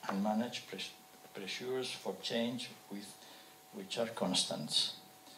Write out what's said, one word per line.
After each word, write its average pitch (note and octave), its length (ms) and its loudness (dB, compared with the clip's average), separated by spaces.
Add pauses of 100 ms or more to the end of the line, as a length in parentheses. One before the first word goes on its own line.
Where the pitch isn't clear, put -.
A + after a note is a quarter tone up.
and G2 140 4
manage A2 440 2
pres-, - 240 -6 (440)
pressures B2+ 560 0
for - 320 -2
change A#2+ 480 2 (200)
with, G2+ 240 -8 (600)
which G2+ 240 -2
are A#2 80 6
constants. - 880 2 (440)